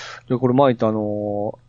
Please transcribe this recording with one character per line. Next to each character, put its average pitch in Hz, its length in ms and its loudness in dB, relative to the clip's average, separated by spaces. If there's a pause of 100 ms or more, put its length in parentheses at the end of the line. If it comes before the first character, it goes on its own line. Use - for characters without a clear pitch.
(300)
で、 123 80 0
こ 127 100 0
れ 123 60 2
前 131 200 4
言 - 20 -2
っ - 40 -8
た 113 80 2
あ 110 40 2
の 104 760 -4